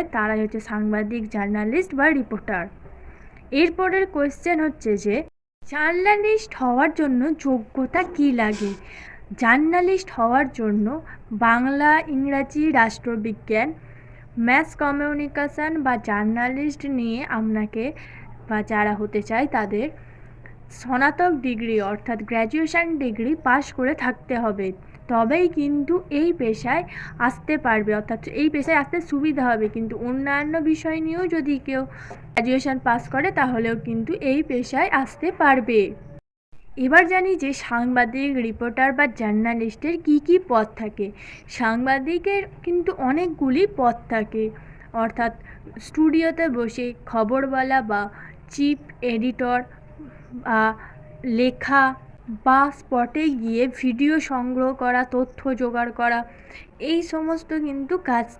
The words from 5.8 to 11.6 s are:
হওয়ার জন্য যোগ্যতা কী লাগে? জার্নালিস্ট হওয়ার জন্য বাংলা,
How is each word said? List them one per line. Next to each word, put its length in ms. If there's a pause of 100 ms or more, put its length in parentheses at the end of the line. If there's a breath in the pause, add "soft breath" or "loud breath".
হওয়ার 380
জন্য 280 (160)
যোগ্যতা 680
কী 280
লাগে? 400 (640 loud breath)
জার্নালিস্ট 760
হওয়ার 420
জন্য 340 (500 loud breath)
বাংলা, 540 (160)